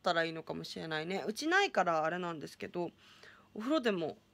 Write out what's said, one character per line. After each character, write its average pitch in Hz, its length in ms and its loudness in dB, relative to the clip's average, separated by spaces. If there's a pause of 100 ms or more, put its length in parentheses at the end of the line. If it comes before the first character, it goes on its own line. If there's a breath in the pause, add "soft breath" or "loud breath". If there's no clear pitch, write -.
た 185 140 2
ら 165 80 4
い 165 80 0
い - 20 -4
の 160 120 -8
か 160 100 -6
も 165 80 -6
し - 160 -10
れ 170 80 -6
な 160 140 -2
い 160 60 -4
ね。 180 200 -2
う 202 60 -2
ち 294 160 -4
な 381 160 6
い - 80 0
か 196 100 4
ら 165 220 4
あ 160 60 2
れ 180 100 -2
な 175 120 -2
ん 160 60 -6
で 135 80 -8
す - 100 -18
け 196 120 -8
ど、 175 240 -4 (640 loud breath)
お 208 40 -8
風 226 140 -2
呂 320 80 4
で 233 100 2
も 165 260 0 (180)